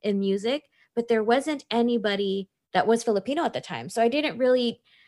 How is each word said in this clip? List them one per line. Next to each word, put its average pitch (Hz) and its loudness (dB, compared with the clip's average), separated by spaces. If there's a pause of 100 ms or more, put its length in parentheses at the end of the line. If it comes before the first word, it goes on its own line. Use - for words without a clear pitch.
in 202 -2
music, 202 -2 (300)
but 233 -4
there 220 2
wasn't 269 0
anybody 202 0 (240)
that 185 2
was 226 4
Filipino 240 0
at 240 -2
the 131 -6
time. 135 -10
So 226 0
I 233 6
didn't 285 -2
really 254 2 (260)